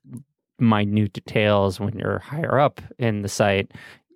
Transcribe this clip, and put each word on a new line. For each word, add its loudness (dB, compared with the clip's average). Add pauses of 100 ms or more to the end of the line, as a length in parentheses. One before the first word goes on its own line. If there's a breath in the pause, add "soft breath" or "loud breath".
(600)
minute 2
details 2
when -4
you're -4
higher -4
up 0 (160)
in -2
the -6
site, 0 (440 loud breath)